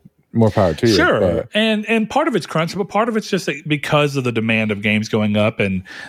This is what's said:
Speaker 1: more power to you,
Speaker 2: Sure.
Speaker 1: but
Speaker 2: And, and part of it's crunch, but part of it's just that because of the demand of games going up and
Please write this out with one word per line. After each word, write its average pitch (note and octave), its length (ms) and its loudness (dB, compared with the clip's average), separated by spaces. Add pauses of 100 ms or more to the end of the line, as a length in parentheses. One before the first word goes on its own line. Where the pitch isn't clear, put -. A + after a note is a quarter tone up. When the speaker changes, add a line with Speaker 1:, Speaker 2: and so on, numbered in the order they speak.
(320)
Speaker 1:
more A2+ 180 4
power F#2 220 2
to A#2+ 140 -2
you, A2 80 4
Speaker 2:
Sure. D4 260 2
Speaker 1:
but F2 320 0
Speaker 2:
And, G#3+ 340 0
and A3 220 0
part D4+ 200 0
of A#3+ 80 0
it's E3 100 -4
crunch, E3 300 -4
but G3 120 -4
part A3 200 0
of A3 100 -2
it's G#3 100 -4
just F#3+ 180 -2
that D3 220 -6
because D3 480 0
of B2+ 80 0
the B2 80 0
demand A2 380 0
of G2+ 100 -4
games G#2+ 280 0
going G#2+ 280 0
up G#2+ 240 2
and F#2+ 220 -2 (260)